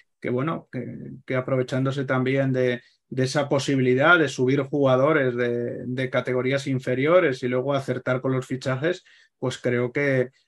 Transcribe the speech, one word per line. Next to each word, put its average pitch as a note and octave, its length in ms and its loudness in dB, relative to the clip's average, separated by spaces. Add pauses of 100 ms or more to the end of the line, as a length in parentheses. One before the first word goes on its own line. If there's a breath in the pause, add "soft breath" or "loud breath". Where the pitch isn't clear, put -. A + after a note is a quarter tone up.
(200)
que, - 100 -4
bueno, D#3+ 400 -4
que, B2+ 140 -8 (420)
que C3 80 -4
aprovechándose C3 680 0
también C3+ 480 2
de, B2 280 2 (280 soft breath)
de C3 160 0
esa C#3 240 0
posibilidad C#3 720 4
de C#3+ 80 2
subir C3+ 340 0
jugadores C3+ 720 2
de, A#2+ 500 -4
de B2+ 260 -4
categorías C3 580 -2
inferiores C3+ 720 2
y B2+ 60 -2
luego B2+ 260 -2
acertar B2+ 460 -2
con C3 100 -2
los C3 160 -2
fichajes, C3+ 580 -4 (340 soft breath)
pues C3 200 -4
creo B2 340 -2
que, C3+ 380 0 (180)